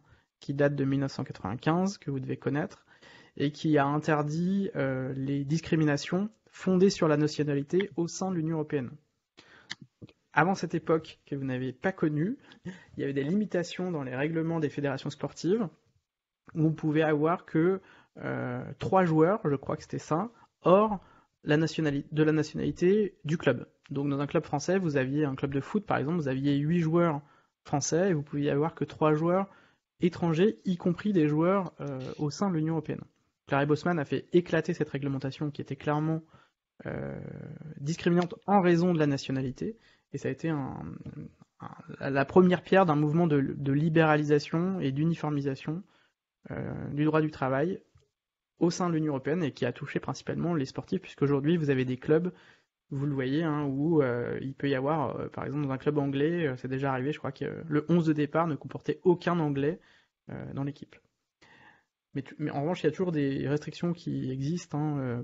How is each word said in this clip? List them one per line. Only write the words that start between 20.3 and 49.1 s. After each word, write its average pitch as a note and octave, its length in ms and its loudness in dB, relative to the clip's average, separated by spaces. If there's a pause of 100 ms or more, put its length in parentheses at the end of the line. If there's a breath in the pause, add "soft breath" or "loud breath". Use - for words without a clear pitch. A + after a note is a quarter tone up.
hors G3+ 380 4 (440 soft breath)
la D3+ 140 4
nationali-, D3+ 540 0
de D3+ 120 2
la D#3 80 6
nationalité D#3 920 2
du D3+ 140 -2
club. B2 300 0 (220)
Donc C#3+ 200 -2
dans C#3 100 0
un C#3+ 80 -2
club D#3+ 160 0
français, E3+ 360 0
vous D3+ 180 0
aviez C#3 280 2
un C3+ 100 -2
club C#3 180 -4
de C#3 80 0
foot G3+ 240 -4
par B2+ 120 0
exemple, C#3+ 200 0
vous C#3+ 100 -2
aviez C#3 300 2
huit D#3 220 2
joueurs D#3+ 420 2 (440 soft breath)
français D#3 440 2
et F3+ 40 2
vous D3 100 0
pouviez C#3+ 260 -2
avoir D3 260 0
que - 80 -4
trois D#3 300 2
joueurs F3 340 2 (540 soft breath)
étrangers, F3 640 2
y F3+ 120 0
compris F#3+ 360 0
des D#3 140 4
joueurs, E3+ 540 2
euh, C#3 180 -6 (180)
au D3+ 120 -2
sein G3+ 200 -2
de F3+ 60 0
l'Union D#3 180 0
européenne. D3+ 280 -4 (480)
Larry C#3+ 160 2
Bosman E3+ 340 2
a - 60 -2
fait - 280 -4
éclater E3+ 400 2
cette D3+ 160 -2
réglementation C#3 600 -4
qui - 100 -10
était C#3 140 -8
clairement, D#3 480 0 (640 soft breath)
euh, - 340 -6 (600)
discriminante F3 560 0 (100)
en G3 160 6
raison F3 320 4
de D#3 60 2
la D3+ 80 4
nationalité, C#3 720 -4 (360 soft breath)
et C#3+ 40 -10
ça C3+ 100 -6
a C3 40 -2
été D#3+ 180 -4
un, C#3 280 -4 (800)
un, - 500 -10
la C#3 160 0
première F3+ 360 6
pierre F#3+ 240 6
d'un D#3 100 2
mouvement D3+ 320 2
de, D3 120 4
de C#3 320 -2
libéralisation D#3 1080 2
et C#3+ 120 -2
d'uniformisation, D3+ 920 -2 (680 soft breath)
euh, - 380 -8
du C#3+ 160 0
droit D#3 160 4
du D#3 100 0
travail C#3 500 -2 (800)
au E3+ 120 4
sein F3 180 -2
de E3 60 0
l'Union D#3 180 0